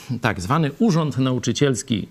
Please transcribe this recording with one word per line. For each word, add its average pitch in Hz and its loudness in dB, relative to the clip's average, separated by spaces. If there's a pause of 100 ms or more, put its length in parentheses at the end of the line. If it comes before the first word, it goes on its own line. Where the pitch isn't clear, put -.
(200)
tak 101 0
zwany 139 0
Urząd 156 2
Nauczycielski 127 0